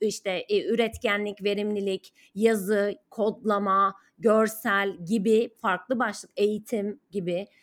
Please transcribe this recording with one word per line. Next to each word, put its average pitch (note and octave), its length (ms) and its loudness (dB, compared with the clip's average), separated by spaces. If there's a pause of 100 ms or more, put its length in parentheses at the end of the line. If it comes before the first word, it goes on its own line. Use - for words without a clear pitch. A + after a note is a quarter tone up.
işte, G3+ 280 -2
e, F#3+ 360 -2
üretkenlik, G#3 800 -2
verimlilik, G3+ 680 -2 (220)
yazı, G#3 600 2 (140)
kodlama, G3+ 840 0 (240)
görsel G#3+ 840 2
gibi A3 440 2 (120)
farklı G#3+ 380 -2
başlık, A3 360 -4
eğitim G#3 640 -2 (120)
gibi F3+ 360 -4 (160)